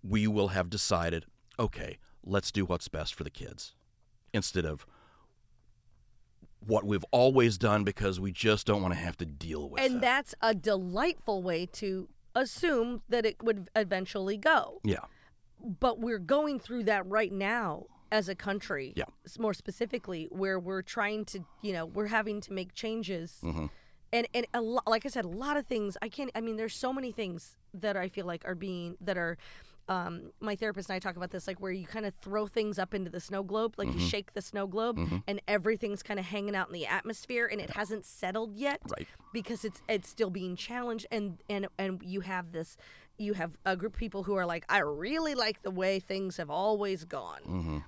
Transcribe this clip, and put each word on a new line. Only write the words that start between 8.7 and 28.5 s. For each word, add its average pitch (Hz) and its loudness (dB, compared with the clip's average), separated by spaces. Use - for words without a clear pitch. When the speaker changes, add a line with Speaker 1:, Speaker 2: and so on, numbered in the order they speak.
Speaker 1:
wanna 90 2
have 82 -2
to 87 -2
deal 76 -6
with - -2
Speaker 2:
And 262 4
Speaker 1:
it. 240 2
Speaker 2:
that's 254 2
a 226 6
delightful 202 2
way 175 0
to 190 -4
assume 247 2
that 233 4
it - 2
would 208 2
eventually 196 0
go. 302 4
Speaker 1:
Yeah. - 2
Speaker 2:
But 226 2
we're 226 0
going 277 2
through 240 -4
that 202 4
right 202 2
now 196 0
as 214 2
a 190 -2
country, 190 -4
Speaker 1:
Yeah. - 0
Speaker 2:
s-, - -14
more 214 2
specifically, 185 -4
where 190 0
we're 185 -4
trying 208 -2
to, 202 -10
you 202 -4
know, 165 -2
we're 202 -2
having 214 0
to - -10
make 185 -6
changes. 190 -4
Speaker 1:
Mm-hmm. 80 -2
Speaker 2:
And, 233 2
and 240 0
a 247 2
lo-, 233 2
like 226 2
I 285 -2
said, 233 -2
a 175 -6
lot 262 0
of 285 0
things, 208 -2
I 226 -4
can't, 262 -6
I 226 -2
mean, 226 -4
there's 220 -4
so 254 -2
many 262 -4
things 185 -6
that 202 -2
I 185 -2
feel 185 -6
like 170 -6
are 185 -2